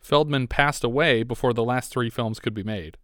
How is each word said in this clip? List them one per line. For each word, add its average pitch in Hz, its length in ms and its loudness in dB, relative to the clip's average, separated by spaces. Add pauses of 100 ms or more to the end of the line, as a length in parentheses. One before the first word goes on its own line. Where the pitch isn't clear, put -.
Feldman 147 460 2
passed 143 360 0
away 127 380 4
before 120 320 0
the 117 100 0
last 123 280 -2
three 120 180 -2
films 110 300 -4
could 107 160 -4
be 104 80 -6
made. 95 400 -8